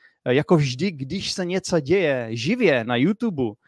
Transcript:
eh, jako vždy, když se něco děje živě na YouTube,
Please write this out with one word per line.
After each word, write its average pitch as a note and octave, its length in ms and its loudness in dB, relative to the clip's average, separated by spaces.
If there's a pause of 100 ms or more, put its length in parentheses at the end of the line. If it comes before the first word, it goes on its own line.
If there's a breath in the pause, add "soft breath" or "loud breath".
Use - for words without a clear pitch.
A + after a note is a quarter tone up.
(240 soft breath)
eh, B2+ 100 2
jako D3+ 220 4
vždy, C#3+ 340 0
když D3+ 420 -8
se F#3 120 -4
něco F3+ 360 -2
děje C#3 500 0
živě C3+ 540 0
na A#2+ 120 0
YouTube, F3 460 0 (260)